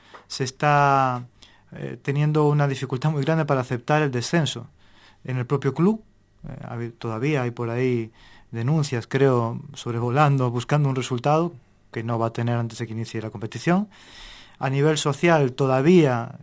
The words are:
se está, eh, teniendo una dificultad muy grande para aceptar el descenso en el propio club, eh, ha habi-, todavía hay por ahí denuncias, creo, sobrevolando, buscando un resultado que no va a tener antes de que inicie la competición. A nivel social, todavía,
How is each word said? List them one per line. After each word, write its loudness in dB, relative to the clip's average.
se -6
está, 2
eh, -12
teniendo 2
una 4
dificultad -2
muy -2
grande 0
para 0
aceptar 0
el 0
descenso -2
en -6
el -4
propio -2
club, 2
eh, -14
ha -12
habi-, -8
todavía -2
hay -2
por -6
ahí -2
denuncias, -2
creo, 2
sobrevolando, 0
buscando 0
un 0
resultado 0
que -8
no -2
va 0
a -4
tener -2
antes -6
de -8
que -12
inicie -8
la -8
competición. -2
A -2
nivel 2
social, 2
todavía, 4